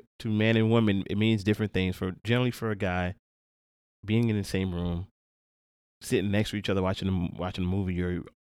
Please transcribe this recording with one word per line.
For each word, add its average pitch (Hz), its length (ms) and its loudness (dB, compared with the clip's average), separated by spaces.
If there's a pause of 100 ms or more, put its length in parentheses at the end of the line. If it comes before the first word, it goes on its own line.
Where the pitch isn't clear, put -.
(200)
to 117 80 -6
man 110 280 4
and 110 140 4
woman, 107 380 4
it 98 80 -2
means 107 280 2
different 104 280 0
things. 90 240 0
For, 92 180 -4 (100)
generally 123 260 0
for 113 200 -6
a 107 60 -4
guy, 90 380 -2 (920)
being 113 240 2
in 107 80 2
the 98 80 0
same 95 300 -2
room, 87 320 -2 (960)
sitting 101 280 0
next 104 200 2
to 104 60 -4
each 101 120 -6
other, 98 140 2
watching 95 260 -2
a 95 40 2
m-, 87 240 -2
watching 90 280 -4
a - 20 0
movie, 92 280 -2
you're 90 280 -2 (300)